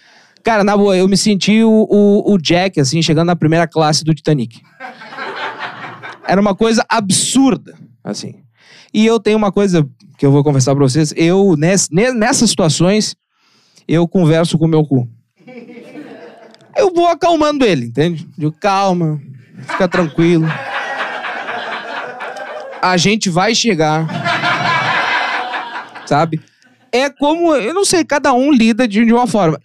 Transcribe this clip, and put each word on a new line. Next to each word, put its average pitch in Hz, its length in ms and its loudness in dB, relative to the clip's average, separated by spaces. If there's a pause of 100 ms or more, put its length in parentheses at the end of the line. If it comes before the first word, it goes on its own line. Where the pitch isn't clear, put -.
(420)
Cara, 214 220 2
na 202 120 2
boa, 202 200 4
eu 185 120 2
me 196 80 2
senti 208 460 2
o, 220 280 4
o, 202 420 4
o 196 60 4
Jack, 175 420 0
assim, 143 220 0
chegando 160 240 2
na 175 100 2
primeira 165 300 2
classe 156 380 0
do 156 100 2
Titanic. 131 480 -4 (1600)
Era 185 140 0
uma 208 140 2
coisa 226 340 0
absurda, 220 840 0 (280)
assim. - 400 -12 (500)
E 214 120 2
eu 226 160 2
tenho 214 160 0
uma 208 160 0
coisa 175 360 2 (300)
que - 60 -2
eu 139 80 4
vou 143 100 4
confessar 139 320 2
pra 143 100 2
vocês. 151 320 0
Eu, 180 400 2
ness-, 180 340 0
ne-, 214 220 2
nessas 233 380 0
situações, 190 640 0 (720)
eu 165 220 0
converso 165 500 2
com 151 60 2
o 160 40 2
meu 156 160 2
cu. 127 240 -2 (1700)
Eu 381 160 2
vou 339 140 4
acalmando 302 580 2
ele, 147 220 0
entende? 151 500 -2
Digo, 151 160 -2
"Calma, 180 680 -2 (420)
fica - 260 -2
tranquilo. 165 580 0 (2250)
A 185 140 0
gente 202 340 0
vai 190 240 0
chegar." 160 520 0 (2000)
Sabe? 160 340 -2 (520)
É 262 180 0
como, 320 440 0
eu 247 200 -2
não 392 100 0
sei, 339 200 0
cada 285 280 0
um 269 200 2
lida 233 340 2
de, 214 180 0
de 226 80 4
uma 240 140 4
forma. 185 380 0